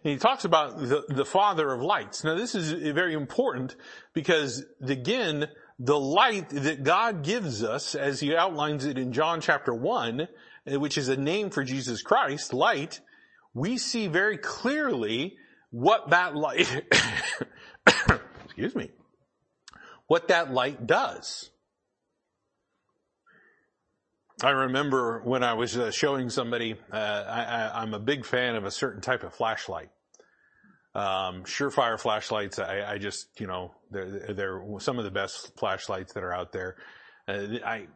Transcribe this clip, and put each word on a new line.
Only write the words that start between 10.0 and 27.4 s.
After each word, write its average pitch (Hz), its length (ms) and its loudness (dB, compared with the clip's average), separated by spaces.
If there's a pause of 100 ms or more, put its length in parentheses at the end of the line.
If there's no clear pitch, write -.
eh, 139 100 -2
which 147 220 -2
is 131 100 0
a 131 80 2
name 175 340 0
for 139 120 -2
Jesus 127 400 -4
Christ, 160 500 0
light, 160 480 0 (520)
we 196 260 -2
see 220 300 -2
very 185 280 2
clearly 165 1000 -2 (340)
what 143 400 4
that 175 240 6
light, 147 500 0 (1040)
<coughs> - 0 - (580)
excuse - 300 -6
me, - 160 -6 (1200)
what 165 200 4
that 165 240 4
light 127 320 2
does. - 680 0 (3000)
I 131 80 6
remember 131 720 2
when 123 200 2
I 117 100 4
was, 117 220 0
uh, 117 160 0
showing 139 360 0
somebody, 117 460 -2 (180)
uh, 104 40 -6
I, 107 480 -2